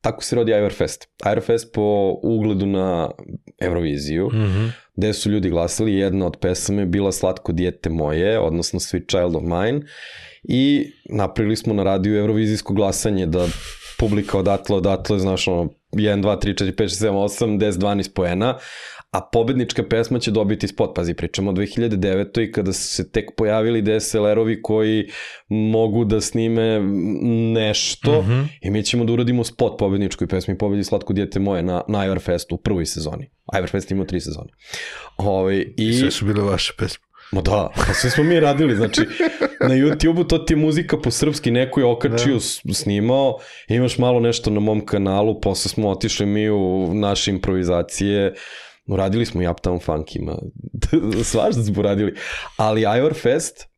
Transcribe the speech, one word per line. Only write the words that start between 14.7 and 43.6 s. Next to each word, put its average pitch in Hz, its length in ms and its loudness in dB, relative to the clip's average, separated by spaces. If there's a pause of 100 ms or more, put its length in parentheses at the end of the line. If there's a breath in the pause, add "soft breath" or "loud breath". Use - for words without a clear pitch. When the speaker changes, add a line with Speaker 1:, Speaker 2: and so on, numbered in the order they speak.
Speaker 1:
odatle, 98 420 0
znaš, 95 300 0
ono, 85 200 0 (240)
jedan, 104 300 2
dva, 101 140 2
tri, 104 160 -2
četiri, 95 240 -2
pet, 104 120 0
šest, 87 100 -6
sedam, 104 180 2
osam, 104 420 0
deset, 98 220 0
dvanaest 101 340 0
poena, 98 440 0 (520 loud breath)
a 92 120 -2
pobednička 120 640 0
pesma 117 340 0
će 117 120 -2
dobiti 104 380 0
spot. - 260 -2
Pazi, 87 200 -2
pričamo 98 360 -4
o 92 40 -2
dve 98 120 0
hiljade 113 300 -2
devetoj 101 560 0
kada 98 200 -2
su - 120 -6
se - 260 -6
tek - 240 -2
pojavili 110 480 2
D 107 120 2
S 107 200 -2
L 104 120 2
R-ovi 110 360 2
koji 110 460 2 (400 loud breath)
mogu 110 560 2
da 107 160 2
snime 113 600 0 (720)
nešto 113 680 2
Speaker 2:
Mhm. 117 180 2 (200)
Speaker 1:
i 98 100 -4
mi 104 120 0
ćemo 120 220 0
da 117 80 2
uradimo 120 320 2
spot - 340 -2
pobedničkoj 98 480 0
pesmi, 92 320 -2
pobedi 101 260 0
Slatko - 280 -2
dijete 98 280 -2
moje 98 220 0
na, 90 240 -2
na 101 200 0
Ivar 95 120 0
Festu 87 360 -4
u - 40 -6
prvoj 90 280 0
sezoni. 76 440 -8 (220)
Ivar 92 160 -2
Fest - 220 -4
ima 95 140 0
tri 90 160 -4
sezone. - 280 -10 (680 loud breath)
Ovaj, 98 400 0
i 95 220 -4
Speaker 2:
I... 110 140 2
Sve 131 180 2
su - 140 -4
bile 104 180 2
vaše 98 320 0
pesme. - 300 -8 (260 loud breath)
Speaker 1:
Ma 95 100 0
da, 92 360 2
pa - 180 2
sve 127 160 0
smo 151 140 4
mi 170 160 6
radili, 143 360 4
znači, 220 240 2 (360)
Speaker 2:
<laughs> - 240 -4
Speaker 1:
na 131 140 4
YouTube-u 151 500 4
to 160 140 2
ti 160 140 0
je 151 60 4
muzika 151 400 2
po 127 120 0
srpski, 147 400 0
neko 127 300 2
je 123 60 4
okačio, 120 480 2
Speaker 2:
Da. 113 60 2
Speaker 1:
s-, - 200 -6 (140)
snimao, 117 640 2 (300 loud breath)